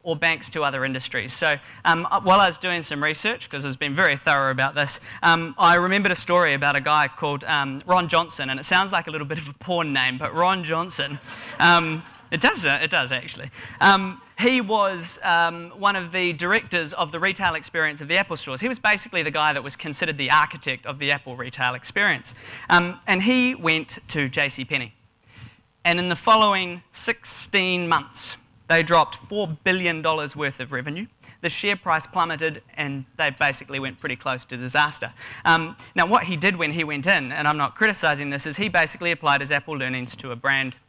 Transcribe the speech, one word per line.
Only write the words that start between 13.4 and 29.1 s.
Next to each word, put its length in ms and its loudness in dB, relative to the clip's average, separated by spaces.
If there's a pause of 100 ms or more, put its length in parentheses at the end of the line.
Um, 400 4 (200)
he 200 4
was, 640 0
um, 560 2
one 180 2
of 160 -4
the 220 0
directors 600 -2
of 180 -4
the 80 -8
retail 340 0
experience 480 -4
of 60 -12
the 100 2
Apple 200 -2
stores. 220 -8
He 80 -4
was 120 -4
basically 420 0
the 80 -2
guy 240 2
that 100 -4
was 120 -10
considered 420 -6
the 140 0
architect 560 0
of 100 -8
the 140 -2
Apple 240 -4
retail 400 -4
experience. 580 -2 (380)
Um, 340 4
and 160 2
he 320 2
went 540 -2
to 220 -2
J 200 0
C 160 -8
Penney. 300 -6 (880)
And 140 2
in 100 -2
the 60 2
following 680 4 (100)
sixteen 960 -2
months, 500 -2 (300)
they 160 4
dropped 320 4